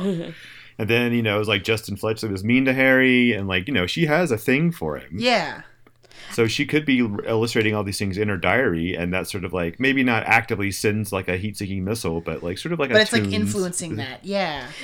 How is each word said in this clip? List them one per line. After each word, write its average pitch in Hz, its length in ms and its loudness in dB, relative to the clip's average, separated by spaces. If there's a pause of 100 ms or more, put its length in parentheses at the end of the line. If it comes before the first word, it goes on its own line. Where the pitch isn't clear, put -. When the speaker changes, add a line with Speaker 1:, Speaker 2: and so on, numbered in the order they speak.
Speaker 1:
blah. 175 280 -2
Speaker 2:
<laughs> - 60 -18 (420)
Speaker 1:
And 104 80 -2
then, 120 240 4
you 120 120 2
know, 104 160 2
it's 107 100 0
like 101 140 2
Justin 107 320 -2
Fletchley - 340 -2
was 95 140 -4
mean 123 220 4
to 131 80 2
Harry, 131 600 6
and, 101 140 -2
like, 92 200 0
you 143 60 -4
know, 90 140 2
she 165 180 0
has 151 240 2
a 113 80 0
thing 143 340 2
for 78 260 -6
him. 65 200 -14
Speaker 3:
Yeah. 196 460 -2 (720)
Speaker 1:
So 117 120 2
she 113 220 0
could 151 180 0
be 131 140 4
illustrating 110 720 0
all 104 100 0
these 98 140 -4
things 98 180 -2
in 104 140 0
her 98 80 -2
diary, 90 580 2
and 87 160 -2
that 90 160 -2
sort 92 160 -6
of, 90 100 -6
like, 85 260 -4
maybe 135 240 2
not 120 240 2
actively 104 440 2
sends, 104 400 0
like, 95 180 -2
a 110 80 0
heat-seeking 98 460 -6
missile, 92 380 -2
but, 80 220 -6
like, 87 160 -6
sort 165 140 -6
of, 165 60 -4
like, 139 120 -2
Speaker 3:
But - 80 4
Speaker 1:
a - 20 6
Speaker 3:
it's, 214 100 0
like, 220 120 2
Speaker 1:
tunes. 139 100 -2
Speaker 3:
influencing 180 600 -4
that, 131 280 -10
yeah. 175 440 -4 (160)